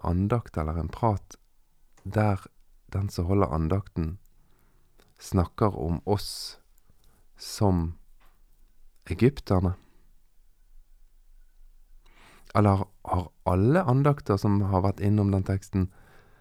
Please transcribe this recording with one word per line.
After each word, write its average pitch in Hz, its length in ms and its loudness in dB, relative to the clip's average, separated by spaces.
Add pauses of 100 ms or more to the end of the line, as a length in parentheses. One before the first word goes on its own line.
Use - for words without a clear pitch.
andakt 101 500 0
eller 80 220 -4
en 82 140 -6
prat - 420 -2 (680)
der 101 420 -2 (480)
den 98 160 -4
som 87 180 -4
holder 98 260 2
andakten, 80 640 -2 (1040)
snakker 95 560 -2
om 76 320 -2
oss - 520 -6 (800)
som 87 640 -2 (1080)
egypterne? 92 640 0 (2750)
Eller 101 320 4 (160)
har 90 300 -4 (120)
alle 110 400 2
andakter 139 540 2
som 101 240 2 (100)
har 92 140 2
vært 98 180 -2
innom 101 300 2
den 95 120 0
teksten, 95 440 -2 (520)